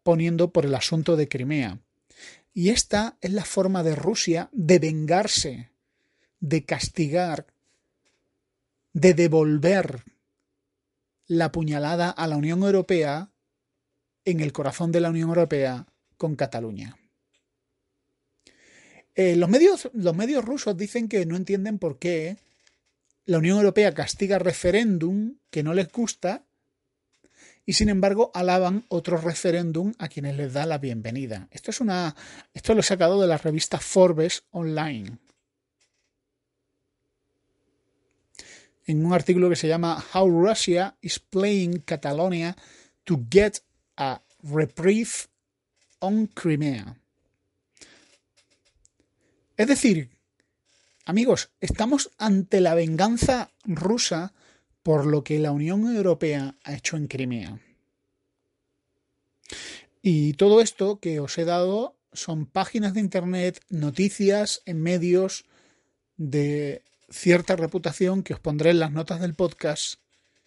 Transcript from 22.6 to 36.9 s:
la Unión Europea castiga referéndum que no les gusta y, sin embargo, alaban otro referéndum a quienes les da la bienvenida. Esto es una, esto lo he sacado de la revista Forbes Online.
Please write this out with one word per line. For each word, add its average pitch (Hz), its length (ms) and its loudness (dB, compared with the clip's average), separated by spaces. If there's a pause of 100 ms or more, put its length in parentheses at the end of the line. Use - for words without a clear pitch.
la 170 140 2
Unión 175 180 4
Europea 202 360 4
castiga 185 460 -2
referéndum 190 1000 0 (100)
que 151 140 -4
no 156 100 -2
les 185 180 0
gusta 226 540 -6 (1200)
y, 190 80 -4
sin 214 160 2
embargo, 196 460 2
alaban 180 540 0
otro 175 280 -2
referéndum 170 800 -2
a 165 100 -10
quienes 143 300 -8
les 139 160 -6
da 143 140 -2
la 156 100 -2
bienvenida. 117 720 -8
Esto - 220 -12
es - 100 -6
una, 180 340 -2 (380)
esto - 220 0
lo 214 60 4
he - 20 2
sacado 180 360 2
de 190 80 4
la 160 120 2
revista 156 400 -4
Forbes 175 720 2
Online. 151 640 -6 (3750)